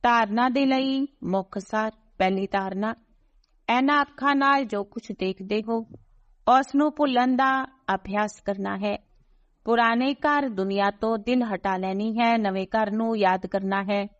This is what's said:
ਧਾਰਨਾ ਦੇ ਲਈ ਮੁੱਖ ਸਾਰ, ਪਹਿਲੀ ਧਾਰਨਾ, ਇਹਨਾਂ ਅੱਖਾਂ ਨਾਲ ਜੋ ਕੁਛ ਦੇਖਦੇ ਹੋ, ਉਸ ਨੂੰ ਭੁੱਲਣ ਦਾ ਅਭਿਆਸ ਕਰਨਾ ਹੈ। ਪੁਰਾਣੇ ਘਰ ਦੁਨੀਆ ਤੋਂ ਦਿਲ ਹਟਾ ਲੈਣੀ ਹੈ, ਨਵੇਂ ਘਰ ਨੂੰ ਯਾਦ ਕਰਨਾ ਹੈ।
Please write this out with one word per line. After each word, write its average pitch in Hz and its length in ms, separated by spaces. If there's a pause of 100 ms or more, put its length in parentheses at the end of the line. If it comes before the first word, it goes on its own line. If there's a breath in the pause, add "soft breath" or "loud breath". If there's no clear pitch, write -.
ਧਾਰਨਾ 233 460
ਦੇ 269 160
ਲਈ 269 420 (160)
ਮੁੱਖ 190 340
ਸਾਰ, 214 340 (260)
ਪਹਿਲੀ 190 300
ਧਾਰਨਾ, 196 480 (800)
ਇਹਨਾਂ 285 260
ਅੱਖਾਂ 285 340
ਨਾਲ 277 300
ਜੋ 202 180
ਕੁਛ - 360
ਦੇਖਦੇ 190 480
ਹੋ, 226 120 (800)
ਉਸ 277 160
ਨੂੰ 294 200
ਭੁੱਲਣ 254 400
ਦਾ 262 280 (320)
ਅਭਿਆਸ 208 460
ਕਰਨਾ 196 360
ਹੈ। 202 200 (680)
ਪੁਰਾਣੇ 233 500
ਘਰ 285 360
ਦੁਨੀਆ 196 420
ਤੋਂ 220 260
ਦਿਲ 240 260
ਹਟਾ 196 340
ਲੈਣੀ 196 420
ਹੈ, 233 180
ਨਵੇਂ 190 300
ਘਰ 220 240
ਨੂੰ 226 260
ਯਾਦ 190 280
ਕਰਨਾ 196 380
ਹੈ। 202 240 (120)